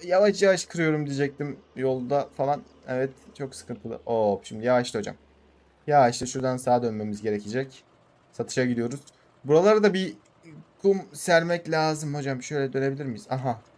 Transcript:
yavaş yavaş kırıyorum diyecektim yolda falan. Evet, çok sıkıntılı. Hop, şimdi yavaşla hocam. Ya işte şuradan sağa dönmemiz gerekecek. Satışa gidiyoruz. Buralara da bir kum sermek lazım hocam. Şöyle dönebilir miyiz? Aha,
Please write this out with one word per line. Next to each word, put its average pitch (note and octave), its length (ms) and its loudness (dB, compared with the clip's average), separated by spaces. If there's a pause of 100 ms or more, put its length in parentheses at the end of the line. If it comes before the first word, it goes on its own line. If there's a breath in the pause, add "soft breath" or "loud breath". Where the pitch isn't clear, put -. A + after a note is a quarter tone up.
yavaş G3 380 4
yavaş F#3+ 240 2
kırıyorum D#3 400 -2
diyecektim C#3 520 -6 (180)
yolda C3 600 -2
falan. C#3+ 260 -2 (260)
Evet, C3 220 -2 (280)
çok C3+ 160 -10
sıkıntılı. A#2 500 -12
Hop, G#2+ 400 0
şimdi G#2+ 220 -8
yavaşla A#2+ 340 2
hocam. G2+ 160 -10 (680)
Ya C#3+ 220 6
işte B2 180 -4
şuradan B2+ 300 -4
sağa B2 260 2
dönmemiz G#2+ 400 -6
gerekecek. G#2+ 640 -6 (480)
Satışa B2+ 320 -4
gidiyoruz. A#2+ 360 -2 (440 soft breath)
Buralara F#3 380 6
da G3+ 120 4
bir F#3+ 200 -4 (680)
kum G3 200 2 (100)
sermek E3+ 580 2
lazım D#3 440 0
hocam. C#3 280 -4
Şöyle C#3 300 -4
dönebilir C3+ 320 -2
miyiz? A2+ 260 -8
Aha, C3 280 -2 (200)